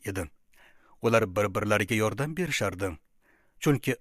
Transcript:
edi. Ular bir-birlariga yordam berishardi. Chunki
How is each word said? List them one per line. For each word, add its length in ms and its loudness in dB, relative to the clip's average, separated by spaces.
edi. 200 -6
Ular 200 4
bir-birlariga 720 0
yordam 400 0
berishardi. 600 -4
Chunki 400 2